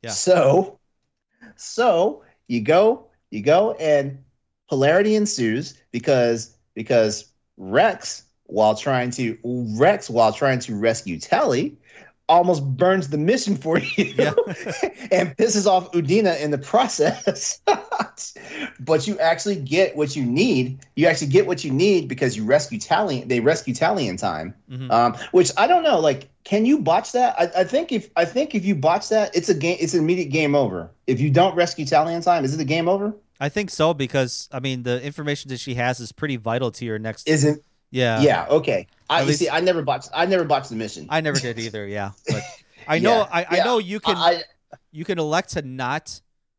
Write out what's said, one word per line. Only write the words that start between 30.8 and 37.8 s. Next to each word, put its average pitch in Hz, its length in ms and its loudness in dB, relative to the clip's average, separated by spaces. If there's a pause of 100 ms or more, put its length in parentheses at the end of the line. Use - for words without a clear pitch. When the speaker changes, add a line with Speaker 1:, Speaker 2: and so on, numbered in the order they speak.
Speaker 2:
If 123 120 0
you 147 100 2
don't 165 260 4
rescue 170 300 -2
Tali 156 280 2
in 170 80 -4
time, 170 240 2
is 135 80 -2
it 160 80 -4
a 143 40 -2
game 165 220 0
over? 196 260 -2 (260)
Speaker 1:
I 143 100 -2
think 208 200 -6
so 160 240 0
because, 135 580 -4
I 131 100 -8
mean, 131 220 -6
the 123 200 -2
information 143 460 -8
that 127 100 -8
she 127 160 -8
has 123 240 -2
is 113 140 -12
pretty 143 240 -6
vital 113 340 -4
to - 140 -12
your 110 140 -6
next 110 280 -8
Speaker 2:
Isn't 151 340 2 (300)